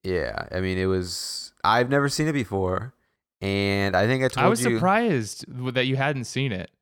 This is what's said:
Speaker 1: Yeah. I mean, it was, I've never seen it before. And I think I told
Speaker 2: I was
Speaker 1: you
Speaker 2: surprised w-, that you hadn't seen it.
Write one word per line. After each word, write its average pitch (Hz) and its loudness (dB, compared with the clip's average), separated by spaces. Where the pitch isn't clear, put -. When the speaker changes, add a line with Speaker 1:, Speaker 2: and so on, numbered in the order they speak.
Speaker 1:
Yeah. 73 -2
I 92 -4
mean, 95 0
it 95 0
was, - -4
I've 120 4
never 139 2
seen 151 0
it 156 0
before. 101 -2
And 98 0
I 101 4
think 131 2
I 127 2
told 131 0
Speaker 2:
I 190 6
was 233 0
Speaker 1:
you 120 2
Speaker 2:
surprised 185 0
w-, 127 -6
that 127 2
you 131 0
hadn't 135 0
seen 131 -2
it. 92 -6